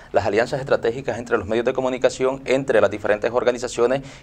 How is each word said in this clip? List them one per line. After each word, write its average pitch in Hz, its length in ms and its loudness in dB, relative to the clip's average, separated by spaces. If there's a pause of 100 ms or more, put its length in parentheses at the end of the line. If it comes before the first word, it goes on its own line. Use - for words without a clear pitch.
(120)
las 101 140 2
alianzas 123 340 0
estratégicas 123 580 -2
entre 120 200 0
los 95 100 -6
medios 113 180 -2
de 127 80 0
comunicación, 131 720 0
entre 131 340 2
las 101 120 4
diferentes 107 400 -2
organizaciones 120 720 0 (200)